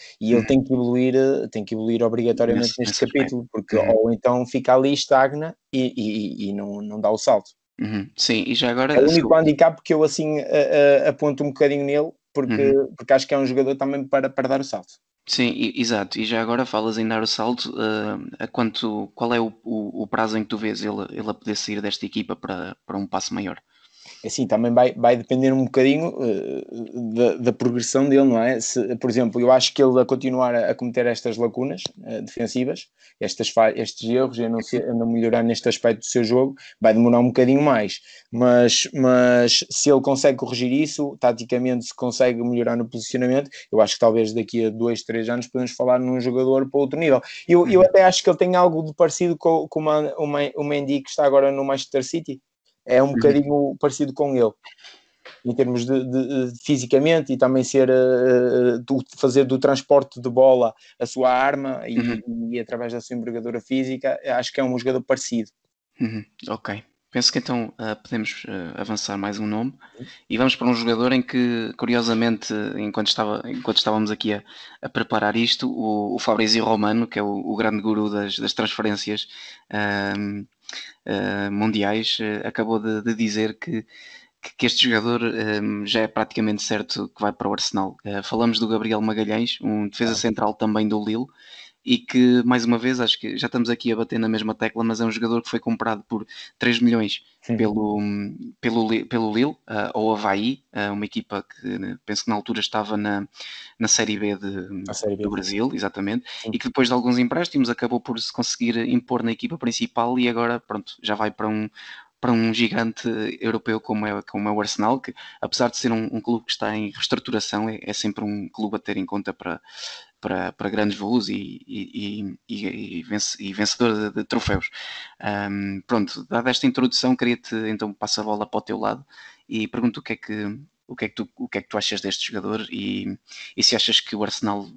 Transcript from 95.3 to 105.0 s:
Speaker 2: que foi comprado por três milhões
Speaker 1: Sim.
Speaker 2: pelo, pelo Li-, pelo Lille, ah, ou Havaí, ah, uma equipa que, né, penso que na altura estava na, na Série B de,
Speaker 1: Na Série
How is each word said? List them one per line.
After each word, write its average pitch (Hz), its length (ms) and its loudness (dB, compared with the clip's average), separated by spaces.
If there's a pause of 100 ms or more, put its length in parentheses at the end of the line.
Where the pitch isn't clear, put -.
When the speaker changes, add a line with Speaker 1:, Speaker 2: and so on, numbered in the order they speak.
Speaker 2:
que - 80 -12
foi 117 100 -2
comprado 113 480 -2
por 107 180 -6 (320)
três 120 220 2
milhões 117 420 2 (200)
Speaker 1:
Sim. 117 160 -4
Speaker 2:
pelo, 107 420 0 (580)
pelo 113 300 0
Li-, 110 160 0
pelo 113 260 -2
Lille, 123 240 0 (120)
ah, 104 260 -6
ou 110 240 0
Havaí, 104 460 -2 (100)
ah, 104 200 -4
uma 104 120 -6
equipa 101 400 -8
que, 101 340 -10
né, 95 280 -10
penso 104 180 -6
que 117 60 -4
na 107 60 0
altura 104 240 -6
estava 104 360 -4
na, 104 320 -4 (500)
na 113 80 -2
Série 107 320 0
B 104 160 -2
de, 98 520 -8
Speaker 1:
Na 101 80 -8
Série 101 200 -4